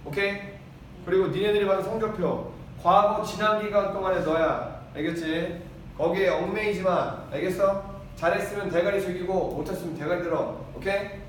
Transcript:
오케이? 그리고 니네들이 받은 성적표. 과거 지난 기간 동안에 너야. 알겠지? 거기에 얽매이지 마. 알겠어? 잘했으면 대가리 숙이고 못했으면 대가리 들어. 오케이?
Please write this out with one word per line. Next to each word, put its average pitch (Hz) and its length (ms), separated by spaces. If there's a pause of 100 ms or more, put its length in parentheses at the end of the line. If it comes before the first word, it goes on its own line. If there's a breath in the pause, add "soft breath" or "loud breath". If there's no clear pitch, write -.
오케이? 196 360 (640)
그리고 185 220
니네들이 202 400
받은 - 160
성적표. 214 680 (300)
과거 208 420
지난 214 380
기간 202 320
동안에 185 280
너야. 156 600 (140)
알겠지? 165 680 (360)
거기에 180 320
얽매이지 190 520
마. 180 380 (120)
알겠어? 185 520 (320)
잘했으면 196 540
대가리 190 300
숙이고 180 340 (240)
못했으면 160 400
대가리 175 260
들어. 160 340 (180)
오케이? 196 320 (220)